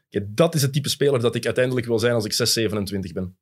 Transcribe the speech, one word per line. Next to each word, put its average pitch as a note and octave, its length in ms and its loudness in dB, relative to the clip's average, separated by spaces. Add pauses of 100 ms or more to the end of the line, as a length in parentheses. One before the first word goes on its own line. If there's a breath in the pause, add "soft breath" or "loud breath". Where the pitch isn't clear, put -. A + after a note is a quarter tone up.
oké, G2+ 200 -4
dat E3 260 2
is C#3 60 2
het C3+ 120 0
type C#3 160 -2
speler C#3 300 2
dat A2+ 160 0
ik A#2+ 100 -4
uiteindelijk B2+ 400 0
wil A#2 140 0
zijn A#2+ 140 2
als A2 120 0
ik G#2 80 -4
zes, A#2 200 0
zevenentwintig G2 580 -2
ben? F#2 300 -8